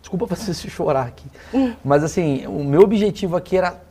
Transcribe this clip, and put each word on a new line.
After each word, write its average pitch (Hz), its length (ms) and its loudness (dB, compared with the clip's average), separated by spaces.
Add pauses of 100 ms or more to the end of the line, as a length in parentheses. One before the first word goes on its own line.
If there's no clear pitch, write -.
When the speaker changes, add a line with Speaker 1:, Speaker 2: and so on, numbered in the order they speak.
Speaker 1:
desculpa 190 260 -6
fazer 180 260 -6
você - 160 -10
chorar 135 380 -2
aqui, - 180 -18 (280)
Speaker 2:
Hum. 254 200 0 (100)
Speaker 1:
mas 143 200 2
assim, 156 440 -2
o 143 160 -6
meu 143 180 4
objetivo 202 540 2
aqui 180 220 -2
era 185 220 0 (120)